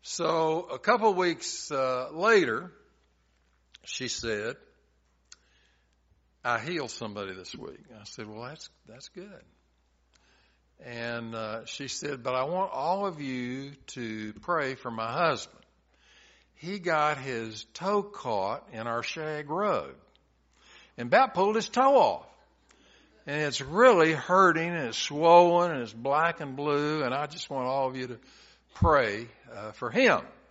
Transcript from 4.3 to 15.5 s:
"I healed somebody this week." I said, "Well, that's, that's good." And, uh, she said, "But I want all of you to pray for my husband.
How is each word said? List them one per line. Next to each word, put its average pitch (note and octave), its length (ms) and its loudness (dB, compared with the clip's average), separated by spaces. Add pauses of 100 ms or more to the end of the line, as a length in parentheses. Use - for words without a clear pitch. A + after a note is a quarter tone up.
"I A#2+ 140 0
healed C#3+ 320 -6
somebody G2+ 420 -10
this F#2 220 -16
week." - 280 -16 (160)
I G2+ 60 -20
said, G#2+ 220 -14
"Well, G#2+ 160 -14
that's, C#3+ 260 -16 (180)
that's A#2 220 -20
good." F3+ 340 -20 (1400)
And, A#2 520 -8
uh, A2 300 -8
she - 220 -12
said, C#3 360 -8
"But B2+ 120 -2
I B2+ 80 0
want F3+ 280 -4
all F3 340 -4
of E3 160 -6
you C3 500 -8 (160)
to A2 540 -10
pray C#3+ 340 -4
for B2 160 -12
my A2+ 200 -6
husband. D3 480 -2 (960)